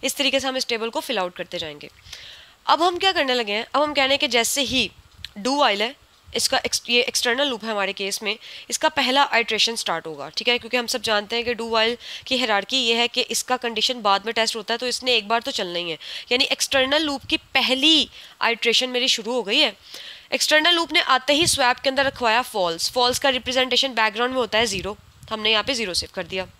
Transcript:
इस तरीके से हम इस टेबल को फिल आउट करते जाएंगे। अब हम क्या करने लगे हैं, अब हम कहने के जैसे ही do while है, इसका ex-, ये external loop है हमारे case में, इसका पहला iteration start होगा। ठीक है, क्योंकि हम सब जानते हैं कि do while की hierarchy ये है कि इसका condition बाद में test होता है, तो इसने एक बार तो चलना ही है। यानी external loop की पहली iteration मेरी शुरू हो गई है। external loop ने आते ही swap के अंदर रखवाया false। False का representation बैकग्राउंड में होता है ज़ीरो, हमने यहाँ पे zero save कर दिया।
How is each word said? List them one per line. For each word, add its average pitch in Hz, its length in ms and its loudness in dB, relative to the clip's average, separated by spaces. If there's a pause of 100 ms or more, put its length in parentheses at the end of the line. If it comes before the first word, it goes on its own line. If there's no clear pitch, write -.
इस 269 120 -2
तरीके 269 240 2
से 254 80 -4
हम 262 100 -2
इस 254 100 -4
टेबल 226 220 -2
को 285 100 -4
फिल 247 200 -4
आउट 180 160 -4
करते 175 220 -10
जाएंगे। 151 320 -10 (760)
अब 285 180 4
हम 349 140 2
क्या 381 140 2
करने 285 220 0
लगे 226 200 -2
हैं, 220 220 -4
अब 277 60 4
हम 302 120 0
कहने 269 240 2
के 294 100 0
जैसे 240 340 0
ही 240 300 0 (480)
do 220 140 0
while 240 280 2
है, 240 260 -6 (280)
इसका 233 260 0
ex-, - 280 -4
ये 240 120 4
external 247 460 0
loop 220 180 -4
है 226 60 -4
हमारे 196 220 -2
case 196 300 -6
में, 214 140 -4 (320)
इसका 311 200 0
पहला 269 340 2
iteration 226 520 0
start 170 320 -4
होगा। 143 220 -10
ठीक - 180 -4
है, 240 100 2
क्योंकि 240 200 -4
हम 240 100 -2
सब 247 140 -4
जानते 214 340 -2
हैं 233 100 -2
कि 240 100 -2
do 226 140 -6
while 226 280 2 (300)
की 262 100 0
hierarchy 220 400 0
ये 233 180 2
है 240 120 2
कि 247 140 -2
इसका - 360 -2
condition 233 440 -2
बाद 196 240 2
में 226 80 -4
test 226 220 0
होता 226 180 -4
है, 233 40 -2
तो 254 100 -4
इसने 247 280 0
एक 214 120 0
बार 233 140 2
तो 269 100 -6
चलना 175 280 -4
ही 175 100 -6
है। 156 80 -6 (340)
यानी 247 120 2
external 269 580 2
loop 294 240 -4
की - 120 0
पहली 262 720 2 (320)
iteration 226 480 2
मेरी 254 180 0
शुरू 233 260 -2
हो 247 100 0
गई 254 160 0
है। 240 180 2 (560)
external 311 400 4
loop 339 180 0
ने 330 100 2
आते 262 320 2
ही 311 140 4
swap 254 320 2
के 277 100 0
अंदर 269 160 2
रखवाया 247 360 2
false। 175 500 -2
False 247 280 2
का 285 100 2
representation 254 580 0
बैकग्राउंड 226 460 0
में 262 60 0
होता 214 180 0
है 233 80 4
ज़ीरो, 196 320 -6 (340)
हमने 214 200 0
यहाँ 214 120 4
पे 262 100 -2
zero 220 200 -4
save 165 220 -4
कर 185 80 -6
दिया। 185 240 -6 (120)